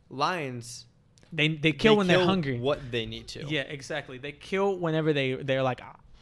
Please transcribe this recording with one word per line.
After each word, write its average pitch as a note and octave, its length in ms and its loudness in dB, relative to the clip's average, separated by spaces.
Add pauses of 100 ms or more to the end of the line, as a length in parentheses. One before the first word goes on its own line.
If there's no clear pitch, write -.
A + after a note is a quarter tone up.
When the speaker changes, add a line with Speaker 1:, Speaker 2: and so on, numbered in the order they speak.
Speaker 1:
Lions, C3+ 760 -4 (460)
Speaker 2:
They, D3+ 160 2
they D#3 240 2
kill G#3+ 220 6
Speaker 1:
they G#3 40 8
Speaker 2:
when F#3+ 100 2
they're F3 100 6
Speaker 1:
kill F3+ 100 6
Speaker 2:
hungry. D3 320 0
Speaker 1:
what C3 320 -2
they A#2 140 -2
need A2+ 240 -10
to. - 180 -12
Speaker 2:
Yeah, D3 140 -2
exactly. C#3 560 -10
They C#3+ 160 -12
kill G3 440 -2
whenever D#3+ 360 2
they, C3+ 200 0
they're C3+ 300 0
like, B2+ 180 -2
"Ah, B2+ 140 -18 (260)